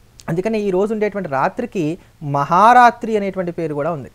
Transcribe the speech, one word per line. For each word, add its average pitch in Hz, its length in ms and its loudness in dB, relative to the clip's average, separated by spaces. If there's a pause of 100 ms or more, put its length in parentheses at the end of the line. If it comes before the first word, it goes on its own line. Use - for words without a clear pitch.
(280)
అందుకని 214 300 -2
ఈ 202 120 -2
రోజు 202 220 0
ఉండేటువంటి 202 360 -4
రాత్రికి 165 680 -4 (260)
మహారాత్రి 214 920 4
అనేటువంటి 190 340 -4
పేరు 165 220 -6
కూడా 147 180 -4
ఉంది. 143 220 -10